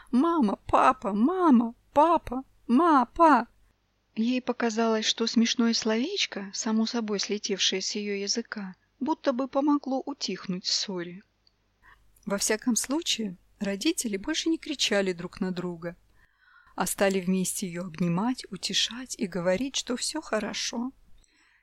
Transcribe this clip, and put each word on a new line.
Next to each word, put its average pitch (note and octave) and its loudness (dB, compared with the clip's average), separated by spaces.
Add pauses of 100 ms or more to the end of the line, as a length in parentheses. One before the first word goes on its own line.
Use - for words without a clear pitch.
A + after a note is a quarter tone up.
(100)
Мама, C4+ 2 (100)
папа, C4 4
мама, A#3+ 4 (180)
папа, D4 2 (220)
ма, C4+ 4
па». C#4+ 6 (680)
Ей A#3+ 0
показалось, A3+ 0
что - 0
смешное A#3 2
словечко, A#3 -2
само A3 0
собой G#3+ -4
слетевшее G3 -2
с - -4
её G#3 -4
языка, G3+ -6 (240)
будто C#4+ -2
бы B3 -4
помогло C#4 0
утихнуть F#3 -8
ссоре. F3 -6 (1040)
Во G3 -4
всяком A3 0
случае, A3+ -4 (220)
родители G3+ -4
больше D#4 -4
не E4 0
кричали G3+ -2
друг F3 -12
на F#3+ 0
друга, F3 -8 (800)
а F3 -2
стали G3 2
вместе F#3 0
её F3 -8
обнимать, F3 -2
утешать - -4
и G#3+ -2
говорить, F#3 -2
что - -4
всё - -6
хорошо. A3+ -4 (720)